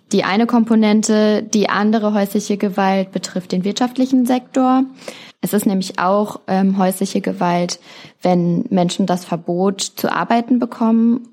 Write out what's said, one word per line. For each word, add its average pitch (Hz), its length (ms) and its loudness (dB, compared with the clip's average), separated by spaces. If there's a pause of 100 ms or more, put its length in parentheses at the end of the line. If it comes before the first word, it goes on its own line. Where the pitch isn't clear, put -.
(120)
die 196 120 2
eine 214 220 2
Komponente. 214 960 2
Die 214 280 0
andere 208 420 0
häusliche 202 460 -2
Gewalt 190 540 0
betrifft - 400 -8
den 185 120 -2
wirtschaftlichen 247 640 0
Sektor. 254 580 2 (560)
Es - 120 -6
ist 208 140 0
nämlich 190 320 -2
auch, 202 480 0
ähm, 190 320 0
häusliche 190 420 0
Gewalt, 180 600 -2 (420)
wenn 175 480 2
Menschen 185 360 0
das 180 180 -2
Verbot 175 560 -4
zu - 320 -6
arbeiten 233 480 0
bekommen 233 720 0